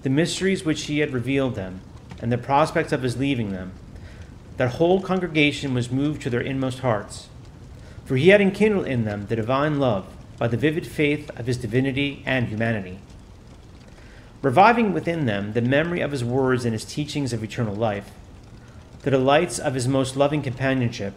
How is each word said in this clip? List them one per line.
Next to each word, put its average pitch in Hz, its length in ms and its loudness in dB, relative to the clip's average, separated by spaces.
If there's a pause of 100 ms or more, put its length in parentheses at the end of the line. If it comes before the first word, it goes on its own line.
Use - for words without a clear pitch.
the 131 80 -2
mysteries 175 540 2
which 156 200 0
he 147 160 -2
had 143 120 0
revealed 127 440 0
them, 92 260 -8 (400)
and 117 100 0
the 120 60 2
prospects 151 560 2
of 131 100 0
his 120 140 0
leaving 123 340 0
them, 92 220 -8 (840)
that 127 200 0
whole 180 260 4
congregation 156 720 0
was 120 180 0
moved 143 300 0
to 135 80 -4
their 120 100 0
inmost 131 400 -2
hearts, 107 480 -2 (800)
for 135 100 -2
he 147 140 6
had 202 120 10
enkindled 196 460 2
in 123 160 0
them 101 240 -4
the 117 80 0
divine 135 420 0
love 113 280 2 (320)
by 117 100 0
the 120 100 0
vivid 156 300 0
faith 147 500 -2
of 117 100 -6
his 123 100 0
divinity 135 680 -2
and 127 220 0
humanity, 104 520 -4 (1400)
reviving 196 520 6
within 160 320 -2
them 101 280 -2
the 120 80 0
memory 156 380 0
of 143 120 -2
his 131 120 -4
words 127 420 0
and 113 80 0
his 107 120 -6
teachings 147 480 -4
of 110 100 -4
eternal 107 320 -4
life, 101 360 -2 (920)
the 135 80 0
delights 139 480 4
of 139 140 -2
his 127 140 -2
most 135 280 0
loving 143 260 2
companionship 120 760 -2